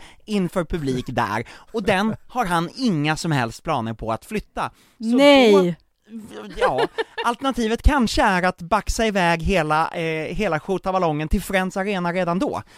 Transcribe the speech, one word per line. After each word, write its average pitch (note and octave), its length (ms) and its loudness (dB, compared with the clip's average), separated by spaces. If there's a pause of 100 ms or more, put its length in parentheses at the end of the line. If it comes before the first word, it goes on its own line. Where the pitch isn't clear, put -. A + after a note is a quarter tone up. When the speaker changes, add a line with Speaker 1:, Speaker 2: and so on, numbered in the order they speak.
(260)
Speaker 1:
inför F#3+ 400 -2
publik C3+ 420 -4
där. A#2 380 -2 (280)
Och A3 100 -4
den G3+ 320 0 (120)
har B3 180 -2
han E3+ 300 0
inga D#3 420 0
som E3+ 140 -4
helst B2 320 -2
planer A#2 300 -4
på A2 180 -8
att A2+ 140 -6
flytta. G#3 440 -8 (280)
Så - 60 -10 (140)
Speaker 2:
Nej. C4+ 340 8
Speaker 1:
då, F#3 220 6 (840)
ja, A#4 300 2 (380)
alternativet A#3+ 560 -2
kanske C4+ 400 2
är F#3+ 220 2
att F#3 180 -2
baxa G3+ 460 -2
iväg E3+ 360 2
hela, D#3+ 440 2
eh, D#3+ 480 -6
hela E3 240 0
skjortaballongen F3 680 -2
till G3+ 140 0
Friends F#3 360 -4
Arena F#3+ 360 -4
redan F3 260 -2
då. - 220 -4 (160)